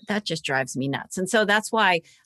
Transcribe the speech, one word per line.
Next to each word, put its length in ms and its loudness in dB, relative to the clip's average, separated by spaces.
that 180 -2
just 180 -4
drives 320 -2
me 140 -4
nuts. 300 -6
And 100 -2
so 160 2
that's 260 2
why 300 4